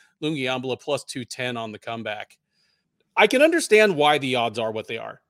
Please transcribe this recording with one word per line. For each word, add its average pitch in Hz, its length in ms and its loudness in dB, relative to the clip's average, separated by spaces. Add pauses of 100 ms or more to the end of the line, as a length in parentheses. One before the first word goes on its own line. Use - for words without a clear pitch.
(220)
Lungiambula 131 580 -4
plus 139 240 -4
two 127 220 -10
ten 123 320 -8
on 113 140 -10
the 104 60 -16
comeback. 107 600 -10 (760)
I 196 120 4
can 254 160 4
understand 214 520 4
why 147 220 4
the 131 200 -2
odds 117 220 -2
are 110 140 -2
what 107 140 -6
they 117 100 -8
are. 110 320 -12